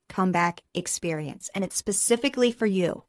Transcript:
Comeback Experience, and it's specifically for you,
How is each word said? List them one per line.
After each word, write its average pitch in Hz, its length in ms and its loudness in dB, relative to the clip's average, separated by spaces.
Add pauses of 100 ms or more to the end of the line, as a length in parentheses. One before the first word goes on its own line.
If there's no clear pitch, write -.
Comeback 175 520 2 (120)
Experience, 160 800 -4
and 196 100 -2
it's - 140 -6
specifically 233 760 2
for 233 140 -2
you, 190 440 0